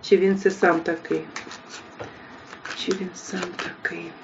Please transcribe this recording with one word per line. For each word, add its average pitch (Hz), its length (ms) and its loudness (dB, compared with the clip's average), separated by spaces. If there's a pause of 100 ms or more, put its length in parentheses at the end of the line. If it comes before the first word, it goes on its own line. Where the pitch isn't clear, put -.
чи - 160 8
він 190 200 6
це 190 140 4
сам 170 280 4
такий. 160 420 -2 (1600)
Чи - 140 -2
він 190 240 -2
сам - 240 -8 (160)
такий. 170 500 -6 (180)